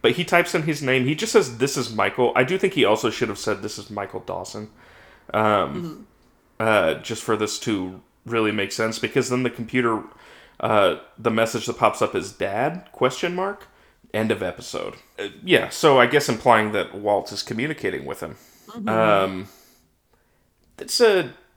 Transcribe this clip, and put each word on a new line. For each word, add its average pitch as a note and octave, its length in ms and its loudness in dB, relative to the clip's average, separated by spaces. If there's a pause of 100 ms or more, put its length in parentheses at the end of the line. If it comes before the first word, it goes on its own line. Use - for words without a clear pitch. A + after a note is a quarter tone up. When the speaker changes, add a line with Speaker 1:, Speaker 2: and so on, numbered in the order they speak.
Speaker 1:
but A#2+ 120 4
he F3 100 -4
types E3+ 320 2
in E3 80 0
his D3 180 -4
name. C3 240 2
He D3+ 100 0
just A3 160 -4
says, C3 260 4
"This B2 200 0
is A2+ 160 -4
Michael." G#2+ 420 2
I C3 80 6
do F3 140 0
think F#3+ 160 0
he B2 120 4
also G#2+ 240 2
should G#2+ 200 -2
have G2+ 100 -8
said, G2+ 220 -4
"This A2 160 -8
is G2+ 120 -16
Michael G2 320 -8
Dawson." F#2+ 480 -10 (640)
Um, G#2+ 100 2 (300)
Speaker 2:
Mm-hmm. D#2 280 -10 (580)
Speaker 1:
uh, G#2 360 2
just - 280 -10
for A2+ 120 0
this G#2 240 -4
to F#2+ 420 -4 (240)
really A2+ 260 0
make G2+ 200 -4
sense, A2 280 -2
because B2+ 300 0
then B2+ 140 0
the A#2+ 60 0
computer, A#2 540 -2 (560)
uh, G2+ 380 4 (200)
the A2+ 140 0
message A2+ 340 0
that A#2+ 120 -6
pops - 240 2
up G#2+ 140 -2
is, F#2+ 160 -4
"Dad, B2 600 -4
question F3 440 -2
mark?" G3 320 -6 (460)
End G#2+ 180 0
of G#2 100 0
episode. F2 540 -8 (240)
Uh, G#2 80 -8 (160)
yeah, E3 260 2
so C#3 300 4
I A#2+ 60 8
guess C#3 240 2
implying A2 420 4
that G2 240 -4
Walt G#2 380 -2
is - 100 -10
communicating A2 600 -6
with - 160 -12
him. E2 160 -12 (320)
Speaker 2:
Mm-hmm. G#3+ 180 -10
Speaker 1:
Um, G2 600 2 (1300)
it's - 220 -2
a F#3 320 4 (240)